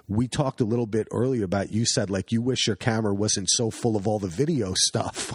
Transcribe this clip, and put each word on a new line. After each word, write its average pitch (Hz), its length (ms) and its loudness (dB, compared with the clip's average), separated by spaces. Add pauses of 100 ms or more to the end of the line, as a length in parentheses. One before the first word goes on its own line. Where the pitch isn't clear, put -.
we 113 200 0
talked 135 340 -2
a 117 40 4
little 117 220 0
bit 104 240 0
earlier 117 340 0
about, 95 260 -2
you 113 140 2
said, 101 240 0
like, 95 220 -2
you 113 100 2
wish 123 260 0
your 107 80 0
camera 110 380 0
wasn't 101 360 0
so 113 200 2
full 113 260 0
of 98 120 -2
all 107 120 2
the 98 80 -2
video 107 480 0
stuff. - 600 -2